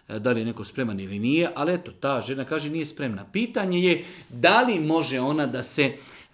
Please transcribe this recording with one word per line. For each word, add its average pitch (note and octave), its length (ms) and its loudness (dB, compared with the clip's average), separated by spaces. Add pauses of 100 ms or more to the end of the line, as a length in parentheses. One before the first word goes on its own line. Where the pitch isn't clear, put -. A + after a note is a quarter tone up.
e, A2 120 -8
da B2 120 2
li A2+ 100 0
je A2 40 -2
neko A2+ 180 -6
spreman A2 360 -6
ili G2 200 -6
nije, D3 360 2
ali D#3 180 0
eto, F3+ 180 -6
ta C#3 300 -2
žena C3 240 -6
kaže D3+ 240 -4
nije D#3+ 160 -4
spremna. A2+ 460 -6
Pitanje G3+ 480 0
je F3 240 2 (260)
da F3 320 6
li A#3 180 2
može D3+ 400 2
ona D3 280 0
da B2 160 -4
se C3+ 300 2 (400)